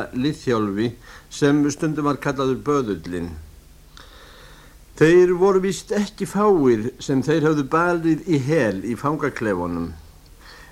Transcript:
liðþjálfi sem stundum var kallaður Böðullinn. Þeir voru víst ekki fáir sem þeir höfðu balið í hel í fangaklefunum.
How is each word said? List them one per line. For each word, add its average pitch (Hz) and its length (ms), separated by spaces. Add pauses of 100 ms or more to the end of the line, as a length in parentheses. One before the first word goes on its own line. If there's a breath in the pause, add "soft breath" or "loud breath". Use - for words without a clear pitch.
(100)
liðþjálfi 120 800 (400 loud breath)
sem 143 400
stundum 147 400
var 135 80
kallaður 131 480
Böðullinn. 90 640 (1700 loud breath)
Þeir 180 400
voru 190 240
víst 190 320
ekki 202 320
fáir 139 720
sem 135 240
þeir 147 240
höfðu 147 240
balið 165 560
í 151 160
hel 123 400
í 110 160
fangaklefunum. 95 920 (800 loud breath)